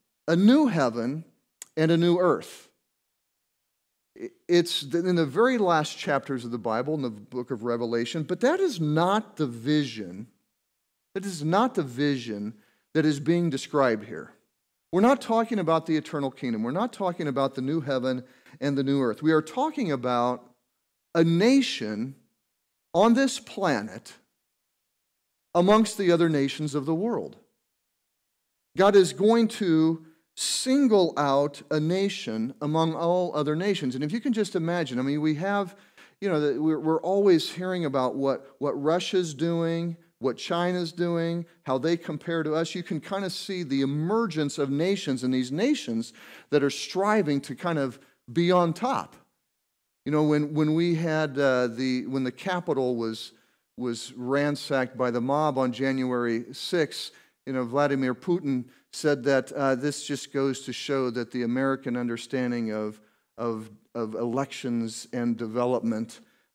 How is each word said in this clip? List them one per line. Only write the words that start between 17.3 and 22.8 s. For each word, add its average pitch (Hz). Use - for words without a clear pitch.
the 131
new 151
heaven 127
and 139
the 139
new 139
earth. 113
We 156
are 156
talking 262
about 123
a 165
nation 165